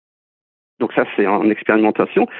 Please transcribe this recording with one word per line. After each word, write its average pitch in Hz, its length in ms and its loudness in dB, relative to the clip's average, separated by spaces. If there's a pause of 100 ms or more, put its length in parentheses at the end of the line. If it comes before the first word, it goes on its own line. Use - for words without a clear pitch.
(800)
donc 120 140 -4
ça, - 100 0 (140)
c'est 101 100 2
en 104 220 2
expérimentation, 107 800 0 (120)